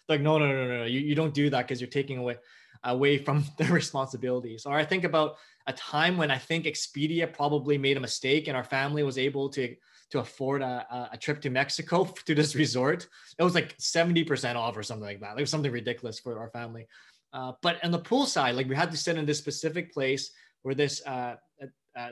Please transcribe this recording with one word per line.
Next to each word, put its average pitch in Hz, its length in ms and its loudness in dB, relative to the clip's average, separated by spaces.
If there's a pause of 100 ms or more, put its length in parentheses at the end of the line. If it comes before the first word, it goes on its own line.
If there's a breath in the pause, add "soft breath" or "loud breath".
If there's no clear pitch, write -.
They're 156 80 6
like, 143 80 2
"No, 156 140 6
no, 151 80 6
no, 135 200 2
no, 123 120 -2
no. 117 60 -2
You, 123 160 0
you 147 140 0
don't 156 200 2
do 143 160 4
that 127 180 0
'cause 127 100 -4
you're 123 120 -8
taking 135 260 -2
away, 123 200 -4 (480 loud breath)
away 135 340 4
from 143 320 2
<laughs> - 80 -10
the - 80 2
responsibilities." 127 1000 0
Or 143 140 0
I 156 80 2
think 180 180 0
about 156 320 2 (300 loud breath)
a 131 80 -4
time 165 420 0
when 156 140 2
I 131 80 0
think 160 260 -2
Expedia 160 680 -2
probably 147 460 2
made 139 220 2
a - 20 -2
mistake 135 480 0
and 139 80 -2
our 123 80 -2
family 143 380 0
was 135 160 0
able 139 320 0
to, 127 260 -4 (320 soft breath)
to 139 120 -2
afford 135 420 -4
a, 123 280 -4
a, 123 220 -8
a 117 60 -14
trip 147 240 -4
to 139 80 -2
Mexico 160 540 0
<laughs> - 200 -8
to 160 100 0
this 147 220 4
resort. 139 520 2 (300 loud breath)
It 160 60 2
was, 180 100 4
like, 156 220 0
seventy 170 480 2
percent 127 320 -2
off 117 180 -2
or 107 80 -8
something 107 240 -8
like 101 140 -12
that. 104 160 -12
It 135 60 -2
was 139 80 -2
something 147 200 0
ridiculous 120 480 -6
for 117 200 -8
our 113 100 -10
family. 117 380 -12 (480 loud breath)
Uh, 127 260 -8
but 170 240 0
on 170 60 0
the 170 80 2
pool 247 260 2
side, 131 300 2
like, 131 160 0
we 135 40 0
had 160 160 2
to 165 60 -6
sit 165 220 -2
in 151 80 -2
this 147 100 2
specific 156 560 -6
place 135 380 -2 (320 loud breath)
where 135 120 -4
this, 143 320 0
uh, 123 300 -6 (260)
uh, 139 40 -12 (280)
uh, 120 180 -8